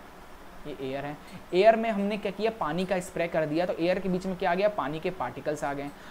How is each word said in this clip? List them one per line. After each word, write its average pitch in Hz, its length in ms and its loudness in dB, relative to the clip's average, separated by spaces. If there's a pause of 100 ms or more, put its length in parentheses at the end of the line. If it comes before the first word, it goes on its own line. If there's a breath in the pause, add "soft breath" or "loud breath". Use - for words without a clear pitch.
(680)
ये 151 140 -8
एयर 135 240 -4
है, 147 120 -8 (380 loud breath)
एयर 214 220 10
में 226 140 2
हमने 202 260 0
क्या 202 160 -2
किया, 214 180 0 (100)
पानी 165 240 0
का 185 160 0
spray 170 280 -2
कर 160 180 2
दिया, 151 200 2
तो 180 60 -2
एयर 175 260 2
के 190 100 -2
बीच 180 180 0
में 185 100 -4
क्या 180 140 0
आ 175 40 4
गया, 196 140 4
पानी 156 320 -2
के 180 100 -2
particles 143 540 -4
आ 143 80 -2
गए। 143 180 -6 (200 loud breath)